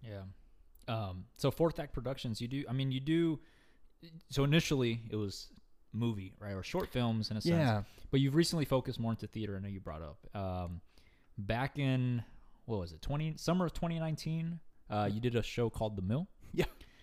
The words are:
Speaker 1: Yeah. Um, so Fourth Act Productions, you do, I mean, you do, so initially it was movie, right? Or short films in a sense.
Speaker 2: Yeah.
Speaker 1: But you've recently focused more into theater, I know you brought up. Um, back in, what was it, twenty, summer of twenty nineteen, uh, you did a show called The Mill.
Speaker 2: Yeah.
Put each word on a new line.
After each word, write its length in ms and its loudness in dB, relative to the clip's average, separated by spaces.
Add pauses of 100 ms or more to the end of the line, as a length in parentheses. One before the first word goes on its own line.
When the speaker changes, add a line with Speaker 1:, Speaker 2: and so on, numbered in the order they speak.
Speaker 1:
Yeah. 180 -10 (640)
Um, 380 -4 (120)
so 140 2
Fourth 280 2
Act 140 -6
Productions, 460 -4
you 80 -4
do, 220 -4
I 40 -4
mean, 180 0
you 80 0
do, 400 2 (880)
so 140 4
initially 680 4
it 60 -2
was 320 -4 (440)
movie, 480 -2
right? 140 -8
Or 100 -4
short 260 -2
films 420 2
in 60 -2
a 40 -4
sense. 160 2
Speaker 2:
Yeah. 240 4 (300)
Speaker 1:
But 100 6
you've 140 4
recently 300 4
focused 340 0
more 120 0
into 160 -4
theater, 300 -4
I 20 -6
know 100 -6
you 100 -6
brought 240 -10
up. 140 -10 (180)
Um, 460 -4 (640)
back 320 0
in, 440 2 (420)
what 140 -2
was 120 -4
it, 100 -14
twenty, 360 -2
summer 280 2
of 80 -2
twenty 260 -2
nineteen, 600 -2 (300)
uh, 220 2
you 80 -2
did 160 2
a 80 2
show 260 0
called 260 -2
The 60 -4
Mill. 260 0 (260)
Speaker 2:
Yeah. 120 2 (380)